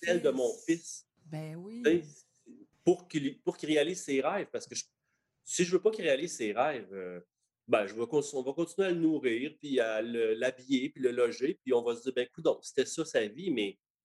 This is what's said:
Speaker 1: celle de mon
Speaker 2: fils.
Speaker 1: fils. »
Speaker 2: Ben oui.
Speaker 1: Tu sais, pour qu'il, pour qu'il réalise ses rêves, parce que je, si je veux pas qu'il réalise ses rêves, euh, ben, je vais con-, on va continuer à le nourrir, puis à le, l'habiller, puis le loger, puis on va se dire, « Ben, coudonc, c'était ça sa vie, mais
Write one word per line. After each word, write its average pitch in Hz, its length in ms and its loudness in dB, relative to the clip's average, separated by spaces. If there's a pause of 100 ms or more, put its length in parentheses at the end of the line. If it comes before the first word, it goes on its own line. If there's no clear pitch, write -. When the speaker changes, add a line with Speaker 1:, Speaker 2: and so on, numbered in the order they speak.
Speaker 1:
celle 170 200 2
de 147 80 6
mon 127 200 2 (140)
Speaker 2:
fils. - 20 -
Speaker 1:
fils. » - 400 -2 (200)
Speaker 2:
Ben 156 300 -10
oui. 214 280 -12
Speaker 1:
Tu 165 180 4
sais, 147 220 -20 (580)
pour - 260 2
qu'il, - 340 -2
pour 180 160 -2
qu'il 147 100 -6
réalise 151 340 2
ses 135 200 0
rêves, 170 280 -2
parce - 160 -8
que - 80 -14
je, - 100 -6 (600)
si - 220 0
je 175 60 -4
veux 185 100 4
pas 214 80 4
qu'il 214 140 -4
réalise 151 300 0
ses 107 200 -2
rêves, 120 400 0
euh, 90 260 -10 (480)
ben, 110 180 4
je 101 80 -10
vais 113 120 -4
con-, 143 160 0 (120)
on 131 80 -4
va 131 100 -4
continuer 170 360 -2
à - 40 2
le 175 80 -2
nourrir, 139 600 0
puis 139 200 0
à 110 220 0
le, 117 320 0
l'habiller, 127 560 -2
puis 135 120 -12
le 123 80 2
loger, 120 520 0
puis 127 100 0
on 120 100 4
va 117 140 0
se 117 60 -14
dire, « 131 140 -4
Ben, 123 120 0
coudonc, 156 340 0
c'était - 240 0
ça - 180 -4
sa 120 220 0
vie, 151 240 -6
mais 104 280 -2 (260)